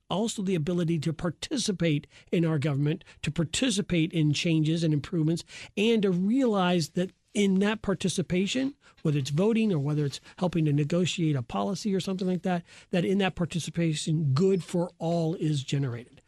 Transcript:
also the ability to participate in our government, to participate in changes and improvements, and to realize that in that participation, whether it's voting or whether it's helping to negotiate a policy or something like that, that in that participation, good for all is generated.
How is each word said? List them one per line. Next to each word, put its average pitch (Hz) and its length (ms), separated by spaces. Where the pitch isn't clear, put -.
also 214 320
the 190 120
ability 170 440
to 151 160
participate 170 960
in 170 140
our 160 140
government, 147 460
to - 80
participate 170 840
in 151 220
changes 160 500
and 156 80
improvements, 160 520
and 220 240
to 196 80
realize 190 800
that 185 220
in 196 260
that 208 220
participation, 196 920
whether 147 160
it's 139 120
voting 214 420
or 160 60
whether 147 260
it's 139 140
helping 170 260
to 151 80
negotiate 156 640
a 127 60
policy 196 520
or 185 60
something 190 260
like 180 160
that, 180 220
that 180 140
in 196 140
that 190 180
participation, 160 960
good 185 320
for 175 340
all 165 360
is 151 280
generated. 127 640